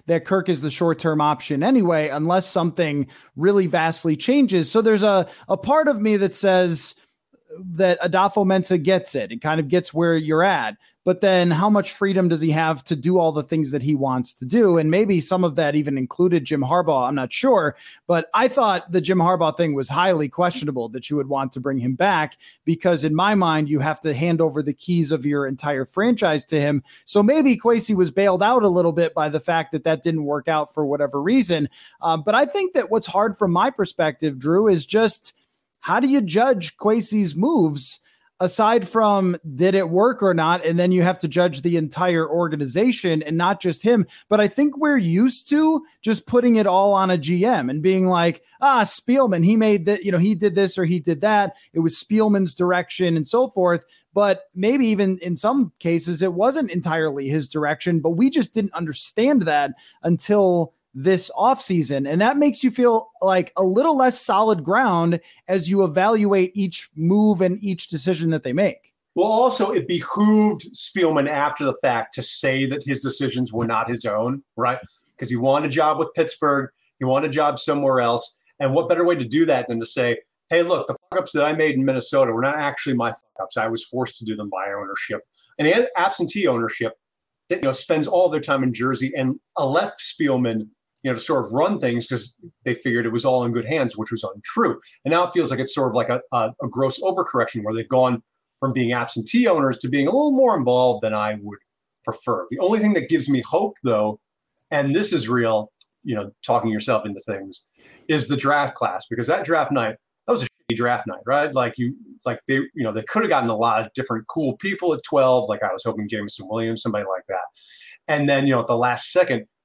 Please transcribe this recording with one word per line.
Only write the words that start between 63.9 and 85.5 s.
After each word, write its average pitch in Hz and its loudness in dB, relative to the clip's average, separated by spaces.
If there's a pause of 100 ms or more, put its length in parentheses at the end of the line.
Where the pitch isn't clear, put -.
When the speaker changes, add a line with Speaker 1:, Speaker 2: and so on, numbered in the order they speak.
Speaker 1:
less 254 2
solid 208 2
ground 170 2 (300)
as 180 -2
you 196 2
evaluate 190 2
each 196 -4
move 190 2
and 185 0
each 185 -6
decision 165 -2
that 156 -2
they 127 -4
make. - -2 (220)
Speaker 2:
Well, 185 2
also, 220 2
it 190 -2
behooved 214 2
Spielman 156 0
after 147 -2
the 131 0
fact 117 -2
to 123 -8
say 135 -2
that 131 -6
his 139 -4
decisions 127 -4
were 117 -4
not 113 -2
his 120 -6
own, 117 -2 (120)
right? 123 -2 (400)
'Cause 120 -10
he 123 -2
wanted 135 2
a 135 -4
job 151 2
with 160 -4
Pittsburgh. 143 -2 (300)
He 131 -4
wanted 139 0
a - -8
job 147 0
somewhere 143 0
else. 120 -2 (220)
And 135 0
what 165 0
better 175 2
way 175 2
to 131 -4
do 139 2
that 131 0
than 117 -4
to 117 -8
say, 120 -2 (280)
"Hey, 170 2
look, 170 0
the 135 -8 (140)
fuck-ups - -4
that 147 2
I 156 0
made 156 0
in 131 0
Minnesota 131 0
were 117 -4
not 139 0
actually 143 -4
my 117 -2
fuck-ups. - -12
I 113 -2
was 113 -6
forced 127 -8
to 117 -16
do 110 -6
them 104 -10
by 95 -8
ownership." 101 -10 (360)